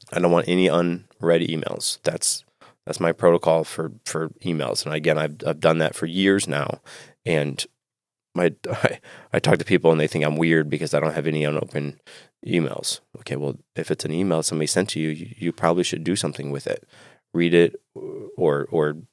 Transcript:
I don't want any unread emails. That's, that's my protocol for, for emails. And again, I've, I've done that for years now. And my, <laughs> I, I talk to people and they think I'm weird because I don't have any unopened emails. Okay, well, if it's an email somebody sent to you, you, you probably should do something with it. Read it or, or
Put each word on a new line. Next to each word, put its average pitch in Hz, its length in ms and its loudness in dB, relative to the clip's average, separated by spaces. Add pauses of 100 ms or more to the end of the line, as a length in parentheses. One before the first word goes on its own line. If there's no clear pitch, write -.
(120)
I 87 80 -2
don't 87 120 4
want 85 160 2
any 92 200 2
unread 85 760 0
emails. - 600 -6
That's, - 400 -2 (420)
that's - 140 -8
my 85 120 2
protocol 82 520 4
for, - 280 -6 (140)
for 80 240 -4 (140)
emails. 73 420 -2
And 76 100 -4
again, 78 220 2
I've, 76 280 -2
I've 78 140 -2
done 80 200 4
that 78 160 0
for 82 120 -6
years 95 400 2
now. 71 320 -4 (460)
And 73 380 -2 (720)
my, 87 280 2
<laughs> - 80 -10
I, - 300 -2 (340)
I - 60 2
talk - 200 2
to - 60 -6
people 82 260 4
and 80 80 4
they 76 80 2
think 76 180 0
I'm 76 120 0
weird 80 320 2
because 76 240 -4
I 73 60 4
don't 78 140 0
have 78 140 -4
any 76 160 0
unopened 73 560 -4 (460)
emails. - 560 -2 (180)
Okay, - 160 -10
well, 71 220 -6 (180)
if 82 160 -6
it's - 140 -4
an 76 60 -4
email 85 300 0
somebody 78 260 -2
sent - 220 0
to 82 100 -4
you, 78 100 -2
you, 78 280 -10
you 85 140 -4
probably 85 320 0
should 80 200 -4
do 85 120 -2
something 73 340 -6
with 69 160 -6
it. - 220 -6 (440)
Read 85 220 2
it 85 260 6 (140)
or, 76 800 -4
or 76 260 0 (160)